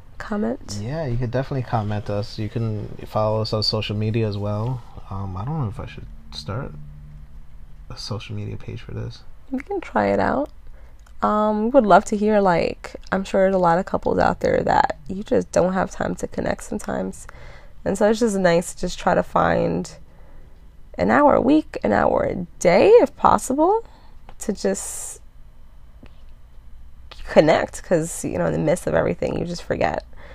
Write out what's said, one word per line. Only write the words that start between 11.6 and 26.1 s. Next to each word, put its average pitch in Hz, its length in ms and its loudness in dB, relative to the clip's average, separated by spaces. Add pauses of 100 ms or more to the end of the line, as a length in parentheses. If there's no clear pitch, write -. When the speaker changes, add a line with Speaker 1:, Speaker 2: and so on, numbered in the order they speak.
Speaker 1:
we 233 60 0
would 254 160 6
love 190 200 8
to 214 100 0
hear, 208 240 4
like, 170 540 0 (160)
I'm 190 140 0
sure 196 180 2
there's 190 120 4
a 190 40 2
lot 170 200 4
of 196 80 0
couples - 340 0
out - 200 4
there 50 220 2
that - 340 4 (120)
you 190 160 -8
just 190 260 0
don't 175 220 2
have 190 180 -2
time - 260 -4
to - 120 -6
connect - 360 -4
sometimes. - 640 -6 (580)
And 196 120 0
so 208 140 4
it's 226 80 2
just 220 180 2
nice 180 380 4
to - 60 -14
just 180 180 -4
try 175 160 2
to 180 80 6
find - 720 0 (1040)
an 180 140 2
hour 277 220 8
a - 60 6
week, 302 440 2
an 214 80 2
hour - 320 4
a - 100 -2 (240)
day, 185 300 6
if 427 280 8
possible, 320 680 4 (560)
to - 120 -2
just - 680 -6 (2000)